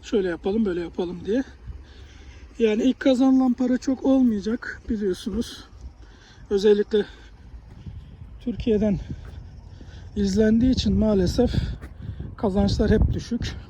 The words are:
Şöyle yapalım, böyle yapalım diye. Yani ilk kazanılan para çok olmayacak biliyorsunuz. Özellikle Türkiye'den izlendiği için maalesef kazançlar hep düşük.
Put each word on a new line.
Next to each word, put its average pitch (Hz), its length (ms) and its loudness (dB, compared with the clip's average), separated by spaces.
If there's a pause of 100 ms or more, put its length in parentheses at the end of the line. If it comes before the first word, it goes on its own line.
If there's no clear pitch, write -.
Şöyle 196 220 0
yapalım, 196 380 -2
böyle 175 160 -2
yapalım 180 440 -6
diye. 233 180 -2 (1160)
Yani 220 240 2
ilk 254 160 2
kazanılan 262 540 4
para 247 240 0
çok - 280 -4
olmayacak 240 840 0
biliyorsunuz. 208 760 -4 (880)
Özellikle 208 560 4 (1300)
Türkiye'den 208 600 0 (1160)
izlendiği 220 560 4
için 214 220 2
maalesef 208 580 2 (840)
kazançlar 202 540 2
hep - 220 4
düşük. - 420 -6 (140)